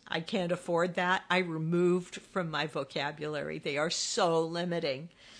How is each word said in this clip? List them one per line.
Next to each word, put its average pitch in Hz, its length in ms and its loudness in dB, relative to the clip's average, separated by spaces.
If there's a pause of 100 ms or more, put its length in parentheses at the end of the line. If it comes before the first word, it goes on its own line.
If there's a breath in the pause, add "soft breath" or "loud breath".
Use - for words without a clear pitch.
"I 170 140 -2
can't 170 300 -2
afford 170 440 0
that," 185 340 2
I 180 100 4
removed 175 760 2
from - 340 -4
my 151 160 0
vocabulary. 151 960 -4
They 147 180 -2
are 156 140 2
so 170 500 2
limiting. 165 680 -2 (300 loud breath)